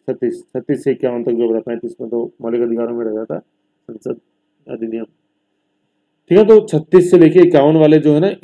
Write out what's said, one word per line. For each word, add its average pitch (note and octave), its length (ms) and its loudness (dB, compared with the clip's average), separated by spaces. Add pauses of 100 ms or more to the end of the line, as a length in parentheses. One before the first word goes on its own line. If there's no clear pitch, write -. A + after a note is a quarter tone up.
छत्तीस, C3 460 -8
छत्तीस C3 380 -8
से C#3 80 -2
इक्यावन A#2+ 320 -6
तक B2 80 -4
जो A#2 160 -2
बताया, A2 180 -4
पैंतीस A#2 340 -10
में A#2 100 -14
तो A#2 140 -6 (180)
मौलिक A#2 200 -4
अधिकारों A#2 340 -6
में A#2 100 -8
रह G#2+ 60 -8
जाता, A2+ 260 -10
संसद - 840 -18 (460)
अधिनियम, A2+ 400 -10 (1200)
ठीक F3 80 4
है। G#3+ 60 6
तो G#3+ 160 6
छत्तीस F3+ 500 0
से F3+ 80 6
लेके E3 220 6
इक्यावन D3+ 360 4
वाले D#3 220 4
जो D3+ 160 2
है D3+ 60 0
ना, G3 100 0 (140)